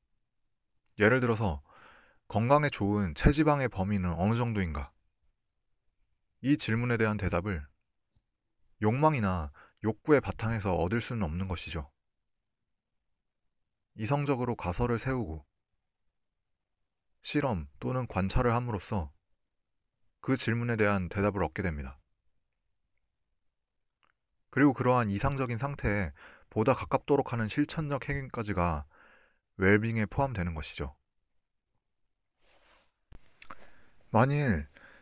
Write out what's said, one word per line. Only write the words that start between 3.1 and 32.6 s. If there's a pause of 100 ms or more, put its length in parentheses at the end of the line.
체지방의
범위는
어느
정도인가? (1500)
이
질문에
대한
대답을 (1160)
욕망이나 (320)
욕구의
바탕에서
얻을
수는
없는
것이죠. (2000)
이성적으로
가설을
세우고 (1800)
실험 (120)
또는
관찰을
함으로써 (1080)
그
질문에
대한
대답을
얻게
됩니다. (2500)
그리고
그러한
이상적인
상태에 (380)
보다
가깝도록
하는
실천적
행위까지가 (720)
웰빙에
포함되는
것이죠. (3250)